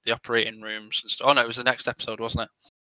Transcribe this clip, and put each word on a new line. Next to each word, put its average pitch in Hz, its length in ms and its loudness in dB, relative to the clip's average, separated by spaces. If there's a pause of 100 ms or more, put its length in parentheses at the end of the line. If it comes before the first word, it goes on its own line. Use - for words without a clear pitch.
the 113 80 0
operating 110 480 0
rooms 107 420 -6
and 107 80 -10
stuff? - 200 2
Oh - 20 6
no, 135 80 6
it 117 60 4
was 117 100 -4
the 123 80 -6
next 123 240 2
episode, 113 320 -6
wasn't 113 240 -2
it? - 40 -8 (320)